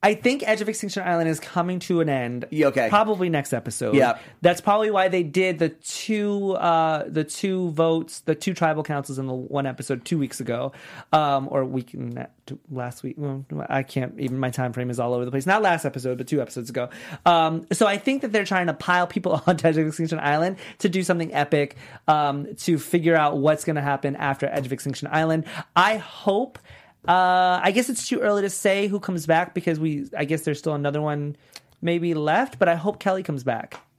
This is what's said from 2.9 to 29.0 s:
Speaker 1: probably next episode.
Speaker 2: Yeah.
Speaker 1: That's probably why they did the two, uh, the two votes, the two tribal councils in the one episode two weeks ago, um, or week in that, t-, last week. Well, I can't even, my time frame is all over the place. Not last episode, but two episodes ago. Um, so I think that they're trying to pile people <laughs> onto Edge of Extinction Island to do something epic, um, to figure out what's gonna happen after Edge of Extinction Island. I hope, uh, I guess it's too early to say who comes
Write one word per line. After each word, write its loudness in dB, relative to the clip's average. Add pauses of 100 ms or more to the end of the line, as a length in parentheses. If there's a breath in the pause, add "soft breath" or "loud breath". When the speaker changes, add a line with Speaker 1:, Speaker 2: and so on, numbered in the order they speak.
Speaker 1:
probably 2
next -2
episode. -2
Speaker 2:
Yeah. 4 (220 loud breath)
Speaker 1:
That's 4
probably 2
why 4
they 2
did 0
the 2
two, -4
uh, 2
the -2
two -2
votes, 0
the 0
two -2
tribal 0
councils -6
in -4
the -4
one -4
episode -6
two -2
weeks -4
ago, -4 (400 loud breath)
um, 2
or 0
week -6
in -8
that, -12 (120)
t-, -12 (140)
last -10
week. -10
Well, -6 (240)
I 0
can't -6
even, -4
my 0
time -4
frame -4
is -4
all 0
over -2
the -6
place. -2
Not 4
last 2
episode, -4
but -8
two 0
episodes -8
ago. -4 (340 loud breath)
Um, 4
so 4
I 0
think -2
that -4
they're 2
trying 0
to 0
pile 2
people -2
<laughs> 4
onto 4
Edge 4
of 0
Extinction -4
Island 0 (220 loud breath)
to 2
do 2
something 0
epic, 2 (320 loud breath)
um, 2
to 2
figure 2
out 4
what's 2
gonna -2
happen -2
after -2
Edge -2
of -4
Extinction -6
Island. 2 (280 loud breath)
I 6
hope, -2 (480 soft breath)
uh, 6
I 4
guess 2
it's -6
too 0
early 2
to -2
say 0
who -2
comes -4